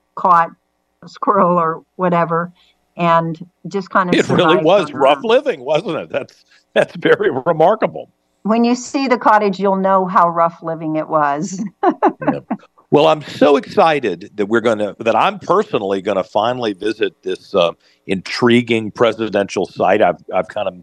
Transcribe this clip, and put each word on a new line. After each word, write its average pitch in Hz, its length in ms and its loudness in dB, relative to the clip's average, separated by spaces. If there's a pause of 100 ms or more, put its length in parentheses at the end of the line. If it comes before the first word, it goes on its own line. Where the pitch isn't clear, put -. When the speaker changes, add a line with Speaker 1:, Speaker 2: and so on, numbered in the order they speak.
(160)
Speaker 1:
caught, 170 340 2 (540)
a 175 60 -20
squirrel 190 500 0
or 160 240 -4 (140)
whatever, 170 540 -2 (440)
and 165 500 0 (220)
just 190 220 -6
kind 190 200 0
of 175 60 2
Speaker 2:
It 156 140 0
really - 140 2
Speaker 1:
survived 160 220 2
Speaker 2:
was 175 260 4
Speaker 1:
on 135 60 -14
Speaker 2:
rough - 240 2
Speaker 1:
that. 240 60 -6
Speaker 2:
living, 233 340 0
wasn't 156 360 -2
it? 87 120 -8
That's, - 360 -10 (280)
that's - 220 0
very 175 340 2 (160)
remarkable. 170 640 0 (320)
Speaker 1:
When 226 220 0
you 240 100 2
see 269 340 -4
the 240 120 0
cottage, 208 400 2
you'll 196 160 0
know 190 320 2
how 180 220 2
rough 170 340 -2
living 160 320 -6
it 156 140 -4
was. 156 540 -2 (200)
<laughs> 381 100 2 (380)
Speaker 2:
Yeah. - 80 -6 (500)
Well, 147 180 4
I'm 156 160 2
so - 340 2
excited 135 760 0
that 104 100 -2
we're 110 160 2
gonna, 104 380 -2
that 113 160 0
I'm 180 240 0
personally 113 600 -2
gonna 95 220 -2
finally 113 500 -2
visit 104 500 -6
this, - 300 -10
uh, 87 180 2 (340)
intriguing 117 840 0
presidential 104 760 -2
site. 98 360 0
I've, 90 220 0 (100)
I've 92 140 -2
kind 104 220 -8
of 90 140 -10